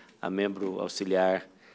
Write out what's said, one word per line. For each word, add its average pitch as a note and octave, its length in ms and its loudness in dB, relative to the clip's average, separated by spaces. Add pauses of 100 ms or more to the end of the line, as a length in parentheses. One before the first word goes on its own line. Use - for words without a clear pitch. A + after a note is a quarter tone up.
(220)
a - 80 -4
membro F#2+ 500 -2
auxiliar, F#2 680 0 (280)